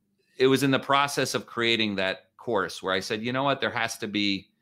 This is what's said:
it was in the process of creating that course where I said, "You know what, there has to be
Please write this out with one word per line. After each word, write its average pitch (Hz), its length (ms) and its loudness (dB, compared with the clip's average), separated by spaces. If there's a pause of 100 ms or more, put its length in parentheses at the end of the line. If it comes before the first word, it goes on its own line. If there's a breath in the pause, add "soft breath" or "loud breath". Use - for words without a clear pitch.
(360)
it 131 100 6
was 131 160 6
in 139 80 4
the 131 80 4
process 139 560 0
of 107 120 -4
creating 113 500 0
that 95 400 -4
course 95 460 -4
where 92 120 0
I 95 60 0
said, 107 220 -6
"You 123 100 -4
know 131 100 -2
what, 139 180 0
there 107 100 -2
has 113 280 -4
to 113 80 -6
be 101 440 -2 (120)